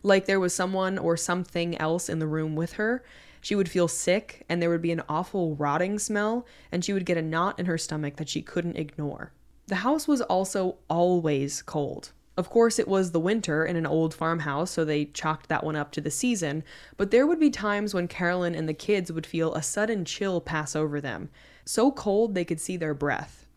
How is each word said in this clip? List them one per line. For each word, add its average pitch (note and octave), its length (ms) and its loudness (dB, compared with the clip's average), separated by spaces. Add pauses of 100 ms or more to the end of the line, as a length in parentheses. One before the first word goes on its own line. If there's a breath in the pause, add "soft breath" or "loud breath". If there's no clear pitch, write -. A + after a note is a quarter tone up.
like G3 240 6
there G3 140 2
was F3+ 120 2
someone F#3+ 460 0
or E3+ 180 2
something E3+ 640 -2
else E3 320 0
in D#3+ 80 -2
the D#3 80 -2
room D#3 300 -2
with E3 180 -2
her. A3+ 280 -2 (380 loud breath)
She - 140 -2
would F#3+ 160 2
feel F3 180 4
sick, - 600 -2
and F3 120 0
there E3+ 80 2
would E3+ 140 2
be E3+ 100 0
an E3 160 -2
awful E3 460 -2
rotting D#3+ 440 0
smell, G#3+ 460 -2 (260 loud breath)
and F3 140 -2
she G3+ 80 -2
would F#3 140 0
get F3+ 100 2
a E3 60 0
knot D#3+ 360 0
in F3 80 -2
her E3 120 0
stomach D3+ 380 -4
that D#3 120 -8
she - 140 -4
couldn't F3 340 -4
ignore. D3 560 -8 (360)
The F#3+ 80 -2
house C#4 320 0
was C#4 140 2
also F#3 540 0 (140)
always D#3+ 720 2
cold. - 480 -6 (260)
Of F3+ 140 -4
course, A#3 280 4
it - 80 0
was F#3+ 240 2
the E3 80 2
winter E3+ 460 2
in F3 100 -2
an E3 120 0
old D#3+ 280 2
farmhouse, D#3+ 560 0
so E3 140 0
they D3+ 220 0
chalked - 420 -4
that - 160 0
one D#3 100 -2
up D3 180 -4
to D#3 80 -4
the D3+ 100 -4
season, E3 520 0 (340 loud breath)
but G3+ 140 0
there B3+ 160 8
would E4 140 2
be D4 100 8
times G#3 440 -2
when F3 120 0
Carolyn F3 480 0
and D#3+ 140 -2
the D#3 60 -2
kids F#3+ 360 0
would D#3+ 160 -6
feel D#3+ 280 0
a D3+ 80 -4
sudden G#3 420 -2
chill F#3 360 -2
pass D#3 360 -4
over D3 240 0
them, A2+ 300 -8 (340 loud breath)
so B3 260 4
cold G#3+ 460 0
they F3 80 0
could E3 160 -4
see F#3 160 -6
their D#3 180 -2
breath. - 500 -4 (120)